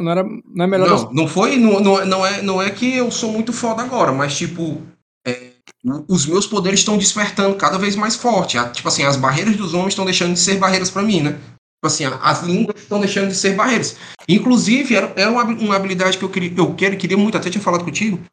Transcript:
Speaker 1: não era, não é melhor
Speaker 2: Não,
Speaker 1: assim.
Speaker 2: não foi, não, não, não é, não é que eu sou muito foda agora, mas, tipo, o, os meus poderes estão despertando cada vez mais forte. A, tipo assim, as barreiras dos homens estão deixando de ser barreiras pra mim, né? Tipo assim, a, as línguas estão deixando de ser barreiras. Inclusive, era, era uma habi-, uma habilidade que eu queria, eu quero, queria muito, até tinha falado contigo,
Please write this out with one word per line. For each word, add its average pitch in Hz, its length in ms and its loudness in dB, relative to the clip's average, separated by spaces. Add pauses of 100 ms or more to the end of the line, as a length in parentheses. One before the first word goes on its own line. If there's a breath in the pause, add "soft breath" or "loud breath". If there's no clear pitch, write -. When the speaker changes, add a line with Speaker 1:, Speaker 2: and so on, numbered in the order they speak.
Speaker 1:
não 165 80 -2
era, 185 120 0 (320)
não 170 100 0
é 185 40 2
melhor 185 200 4
Speaker 2:
Não, 202 80 6
Speaker 1:
assim. - 160 -4
Speaker 2:
não 156 160 2
foi, 240 280 2
não, 214 240 4
não, 196 240 4
não 190 220 0
é, 196 160 -2
não 190 200 0
é 196 80 0
que 247 260 -2
eu 240 140 0
sou 220 220 -4
muito 220 200 -2
foda 226 300 -2
agora, 240 300 0
mas, 139 240 -2
tipo, 160 460 -6 (1000)
o, 147 200 -4 (100)
os 139 120 0
meus 196 200 0
poderes 196 340 0
estão 214 180 2
despertando 196 580 0
cada 165 220 0
vez 202 180 -2
mais 214 200 -2
forte. - 420 0
A, 120 100 -2
tipo - 200 -8
assim, 143 160 0
as 139 120 2
barreiras 151 400 0
dos 180 180 -4
homens 185 180 0
estão 196 120 -2
deixando 180 300 0
de 175 60 0
ser 196 180 2
barreiras 185 320 0
pra 196 120 -2
mim, 208 180 2
né? 147 120 0
Tipo - 540 -12
assim, 147 180 -2
a, 131 120 -4
as - 260 0
línguas 190 380 0
estão - 200 -2
deixando 196 280 0
de 185 60 -4
ser 196 220 0
barreiras. 220 400 0 (320 loud breath)
Inclusive, 233 680 4
era, 208 220 0
era 202 140 2
uma 240 120 2
habi-, 220 220 -2
uma 202 120 2
habilidade 190 420 0
que 196 60 -4
eu 185 60 -4
queria, 175 260 -4
eu 170 180 2
quero, 190 220 0
queria 190 200 -2
muito, 202 200 2
até 180 140 -4
tinha 196 120 -4
falado 175 220 0
contigo, 170 360 -2 (120)